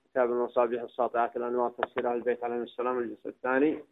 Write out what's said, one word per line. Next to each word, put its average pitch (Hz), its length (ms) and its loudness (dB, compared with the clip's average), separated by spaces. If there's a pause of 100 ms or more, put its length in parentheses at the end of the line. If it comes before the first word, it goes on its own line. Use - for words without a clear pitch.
كتاب 123 260 0
المصابيح 120 500 0
الساطعات 117 560 -2
الأنوار، 120 320 0
تفسير 123 400 -4
أهل 120 60 0
البيت 120 280 -2
عليهم 120 200 -2
السلام، 123 360 -2
الجزء 113 300 -6
الثاني. 131 640 2